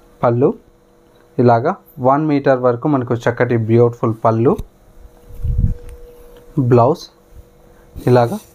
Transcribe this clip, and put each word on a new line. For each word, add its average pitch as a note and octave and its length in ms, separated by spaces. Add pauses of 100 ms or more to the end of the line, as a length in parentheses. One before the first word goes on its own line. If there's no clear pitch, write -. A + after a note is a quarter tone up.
(240)
పళ్ళు, B2+ 280 (920)
ఇలాగా B2 280 (380)
one C#3 220
meter C#3 360
వరకు A#2+ 280
మనకు B2 180 (100)
చక్కటి B2 320 (160)
beautiful A#2+ 440 (100)
పళ్ళు, A2+ 280 (2250)
blouse B2+ 320 (1080)
ఇలాగా B2 260 (180)